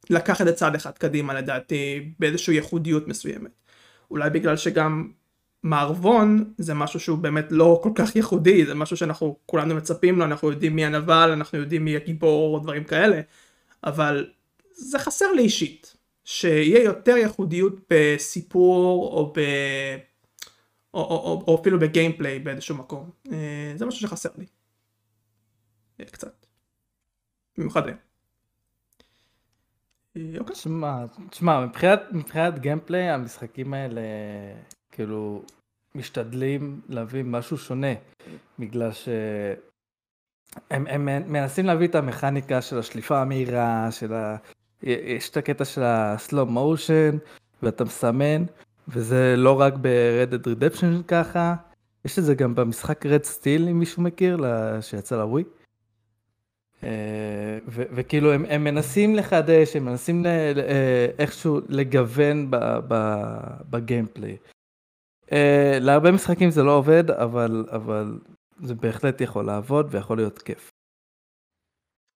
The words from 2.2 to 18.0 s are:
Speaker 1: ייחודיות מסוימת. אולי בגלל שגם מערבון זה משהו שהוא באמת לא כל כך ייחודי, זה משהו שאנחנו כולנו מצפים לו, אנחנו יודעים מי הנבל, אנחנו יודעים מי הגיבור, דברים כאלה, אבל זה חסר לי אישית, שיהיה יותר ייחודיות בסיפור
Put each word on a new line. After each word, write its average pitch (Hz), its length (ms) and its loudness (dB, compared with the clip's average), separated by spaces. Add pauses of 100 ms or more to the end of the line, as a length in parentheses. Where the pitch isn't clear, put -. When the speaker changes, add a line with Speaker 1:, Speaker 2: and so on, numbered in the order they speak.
Speaker 1:
ייחודיות 151 520 -2
מסוימת. - 440 -10 (600)
אולי 147 180 -2
בגלל 160 280 0
שגם 156 540 -2 (520)
מערבון 196 920 4
זה 160 160 -4
משהו 151 260 -4
שהוא 160 180 -2
באמת 151 340 -2
לא 165 320 8
כל 165 120 2
כך - 200 0
ייחודי, 190 500 6
זה 139 100 -6
משהו 151 220 -4
שאנחנו 156 480 -4
כולנו 160 300 0
מצפים 175 420 2
לו, 165 80 4
אנחנו 151 260 0
יודעים 156 240 -2
מי 156 100 2
הנבל, 160 480 4
אנחנו 151 240 -4
יודעים 156 280 -2
מי 151 100 0
הגיבור, 156 640 0
דברים 151 240 -6
כאלה, 160 380 4 (640)
אבל 147 460 -2 (420)
זה 269 280 -6
חסר 381 320 0
לי 311 100 4
אישית, - 540 0 (280)
שיהיה 165 600 4
יותר 226 340 4
ייחודיות 190 560 0 (160)
בסיפור 175 1200 4